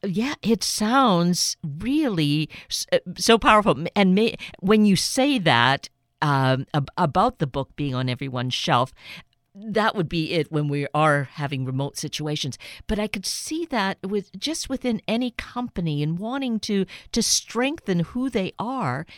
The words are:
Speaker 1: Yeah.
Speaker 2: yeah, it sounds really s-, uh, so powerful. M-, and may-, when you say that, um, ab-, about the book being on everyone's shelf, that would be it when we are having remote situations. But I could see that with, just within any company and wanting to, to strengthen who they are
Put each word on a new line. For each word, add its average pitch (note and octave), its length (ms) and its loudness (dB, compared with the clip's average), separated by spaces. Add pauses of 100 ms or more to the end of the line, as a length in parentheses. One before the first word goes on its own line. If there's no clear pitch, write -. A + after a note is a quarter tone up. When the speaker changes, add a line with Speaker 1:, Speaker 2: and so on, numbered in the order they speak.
Speaker 1:
Yeah. G3 60 -4
Speaker 2:
yeah, A3+ 320 -2
it G#3 220 2
sounds G#3 1000 2
really E3 840 0 (200)
s-, - 220 -6
uh, F3+ 80 2 (180)
so A3+ 200 6
powerful. G#3+ 400 4
M-, D#3+ 180 -4
and F#3+ 200 6
may-, A3 200 2 (240)
when G#3 260 4
you G3 100 6
say C4+ 440 2
that, C3+ 500 2 (320)
um, C3+ 520 2
ab-, C#3+ 240 0
about F#3 420 2
the D#3 80 0
book C3+ 280 -6
being C#3+ 200 -4
on B2+ 140 0
everyone's B2+ 440 -4
shelf, C3 400 2 (640)
that G#3+ 400 0
would F3 120 0
be D#3+ 260 -2
it D#3+ 180 0
when D3+ 160 -2
we C#3+ 260 -2
are D3+ 300 4
having C#3 420 -6
remote C3 320 -4
situations. D3+ 640 -6 (260)
But G#3+ 140 -2
I G#3+ 80 -2
could G3+ 180 -8
see - 460 -6
that F#3+ 320 -2
with, G3 360 -4
just - 300 -6
within B3 380 -2
any A#3+ 240 -2
company E3 720 -4
and E3 160 -2
wanting A#3+ 420 -4
to, G3 240 0 (260)
to A3+ 120 0
strengthen A3+ 800 -2
who B3 280 -4
they F#3+ 300 -2
are G3 480 -4 (100)